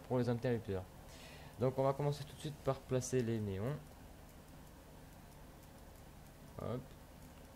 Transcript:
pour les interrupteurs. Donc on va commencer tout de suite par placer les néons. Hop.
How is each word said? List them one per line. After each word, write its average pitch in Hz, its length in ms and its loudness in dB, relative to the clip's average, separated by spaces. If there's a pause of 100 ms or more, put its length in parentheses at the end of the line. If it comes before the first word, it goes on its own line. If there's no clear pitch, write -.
pour 127 120 6
les 120 100 6
interrupteurs. 113 540 4 (760)
Donc - 180 6
on 135 60 6
va 135 100 8
commencer 143 300 4
tout - 120 -8
de - 40 -14
suite 147 240 -4
par 135 160 4
placer 127 420 4
les 113 180 4
néons. 104 380 2 (2750)
Hop. 107 220 0 (760)